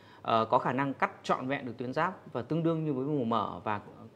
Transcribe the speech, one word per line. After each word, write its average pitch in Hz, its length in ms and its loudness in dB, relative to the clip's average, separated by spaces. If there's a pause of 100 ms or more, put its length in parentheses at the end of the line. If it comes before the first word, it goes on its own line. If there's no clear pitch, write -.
(220)
ờ, 113 220 4
có 123 140 4
khả 135 140 2
năng 135 220 0
cắt - 160 0 (120)
trọn 131 260 0
vẹn 135 180 -4
được 117 100 -6
tuyến 127 160 -6
giáp 175 400 -2
và 123 100 -2
tương 160 200 -2
đương 160 220 2
như 151 80 0
với 131 140 -2
mổ 147 180 0
mở 98 400 0
và 107 160 -2 (360)